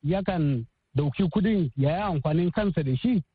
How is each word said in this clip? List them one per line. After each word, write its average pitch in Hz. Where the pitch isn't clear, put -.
yakan 160
dauki 147
kudin 196
ya 143
yi 196
amfanin 170
kansa 196
da 131
shi 226